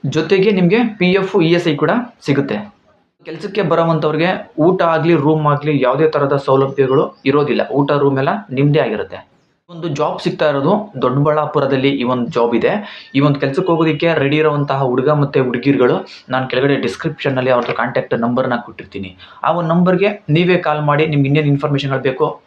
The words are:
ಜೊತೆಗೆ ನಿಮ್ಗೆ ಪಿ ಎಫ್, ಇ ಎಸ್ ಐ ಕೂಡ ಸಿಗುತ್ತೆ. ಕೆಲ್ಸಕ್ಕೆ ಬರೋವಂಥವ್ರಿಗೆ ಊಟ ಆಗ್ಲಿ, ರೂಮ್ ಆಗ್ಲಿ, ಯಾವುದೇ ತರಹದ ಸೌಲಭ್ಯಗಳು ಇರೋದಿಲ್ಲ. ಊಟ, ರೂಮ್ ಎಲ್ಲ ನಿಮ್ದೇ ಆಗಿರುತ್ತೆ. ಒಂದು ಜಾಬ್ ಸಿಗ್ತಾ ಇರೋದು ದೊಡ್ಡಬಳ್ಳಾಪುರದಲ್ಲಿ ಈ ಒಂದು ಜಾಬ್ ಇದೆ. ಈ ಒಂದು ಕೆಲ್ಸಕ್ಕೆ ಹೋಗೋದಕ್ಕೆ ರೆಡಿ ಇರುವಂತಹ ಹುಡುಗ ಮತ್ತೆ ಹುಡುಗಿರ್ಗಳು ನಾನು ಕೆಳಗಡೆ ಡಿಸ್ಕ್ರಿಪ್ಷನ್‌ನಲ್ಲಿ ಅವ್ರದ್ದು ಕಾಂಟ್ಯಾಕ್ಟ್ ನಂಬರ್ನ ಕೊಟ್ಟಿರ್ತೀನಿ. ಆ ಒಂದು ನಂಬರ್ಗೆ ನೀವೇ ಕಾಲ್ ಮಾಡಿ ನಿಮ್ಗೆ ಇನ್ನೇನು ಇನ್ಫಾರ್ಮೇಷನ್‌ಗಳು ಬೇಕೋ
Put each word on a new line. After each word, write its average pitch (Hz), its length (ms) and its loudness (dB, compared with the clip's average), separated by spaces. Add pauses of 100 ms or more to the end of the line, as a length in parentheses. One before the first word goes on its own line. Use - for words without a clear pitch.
(120)
ಜೊತೆಗೆ 190 380 2
ನಿಮ್ಗೆ 185 280 2 (140)
ಪಿ 180 200 0
ಎಫ್, 190 260 -2
ಇ 160 120 2
ಎಸ್ 170 180 2
ಐ 147 60 0
ಕೂಡ 147 160 0 (320)
ಸಿಗುತ್ತೆ. 139 340 -2 (680)
ಕೆಲ್ಸಕ್ಕೆ 190 380 -6
ಬರೋವಂಥವ್ರಿಗೆ 160 680 0 (300)
ಊಟ 185 220 2 (120)
ಆಗ್ಲಿ, 160 300 2
ರೂಮ್ 151 240 2
ಆಗ್ಲಿ, 147 340 0
ಯಾವುದೇ 139 300 2
ತರಹದ 143 300 0
ಸೌಲಭ್ಯಗಳು 135 640 2 (200)
ಇರೋದಿಲ್ಲ. 127 460 0
ಊಟ, 143 180 0 (120)
ರೂಮ್ 139 180 2
ಎಲ್ಲ 147 140 0 (180)
ನಿಮ್ದೇ 143 300 2
ಆಗಿರುತ್ತೆ. 104 380 -6 (500)
ಒಂದು 170 200 -10
ಜಾಬ್ 156 300 -4
ಸಿಗ್ತಾ - 300 -2
ಇರೋದು 139 220 0 (280)
ದೊಡ್ಡಬಳ್ಳಾಪುರದಲ್ಲಿ 139 960 0
ಈ 120 140 -2
ಒಂದು 123 220 -2
ಜಾಬ್ 117 240 0
ಇದೆ. 143 160 2 (420)
ಈ 135 60 2
ಒಂದು 143 200 2
ಕೆಲ್ಸಕ್ಕೆ 139 320 -2
ಹೋಗೋದಕ್ಕೆ 160 420 0
ರೆಡಿ 139 240 0
ಇರುವಂತಹ 143 500 0
ಹುಡುಗ 127 260 0
ಮತ್ತೆ 143 260 0
ಹುಡುಗಿರ್ಗಳು 127 560 2 (340)
ನಾನು 131 180 -2
ಕೆಳಗಡೆ 139 340 0
ಡಿಸ್ಕ್ರಿಪ್ಷನ್‌ನಲ್ಲಿ 131 720 -2
ಅವ್ರದ್ದು 120 240 0
ಕಾಂಟ್ಯಾಕ್ಟ್ 127 420 -2
ನಂಬರ್ನ 123 400 0
ಕೊಟ್ಟಿರ್ತೀನಿ. 95 500 -14 (300)
ಆ - 120 0
ಒಂದು 170 180 -2
ನಂಬರ್ಗೆ 180 400 2 (200)
ನೀವೇ 175 300 4
ಕಾಲ್ 151 240 -2
ಮಾಡಿ 147 240 0
ನಿಮ್ಗೆ 143 220 0
ಇನ್ನೇನು 147 220 2
ಇನ್ಫಾರ್ಮೇಷನ್‌ಗಳು 139 520 -2
ಬೇಕೋ 135 240 0 (200)